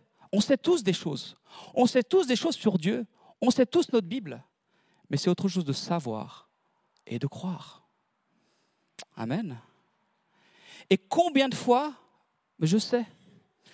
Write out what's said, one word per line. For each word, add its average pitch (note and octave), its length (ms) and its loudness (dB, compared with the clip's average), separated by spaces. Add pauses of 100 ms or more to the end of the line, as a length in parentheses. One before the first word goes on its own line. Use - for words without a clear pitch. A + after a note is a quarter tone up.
(320)
On G3 80 2
sait C4 160 4
tous E4+ 260 2
des F#3 120 2
choses. - 420 -8 (380)
On B3 100 4
sait B3 180 4
tous F#4 240 2
des B3 100 2
choses D#4+ 200 -2
sur G3 220 0
Dieu. G#3+ 280 -2 (360)
On B3 80 4
sait B3+ 160 4
tous - 260 0
notre A3 140 2
Bible. E3 360 -10 (680)
Mais C#3+ 80 0
c'est - 100 -2
autre F3+ 200 0
chose F3+ 180 -2
de C#3 80 -2
savoir A#2+ 720 -6 (580)
et A#2+ 120 -6
de C#3+ 80 -4
croire. - 580 -12 (1300)
Amen. B2+ 420 -6 (1300)
Et F#3+ 60 6
combien C#4 520 2
de B3 60 -4
fois, C4 400 0 (640)
mais D#3+ 80 0
je F#3 120 4
sais. A#3+ 260 -2 (680)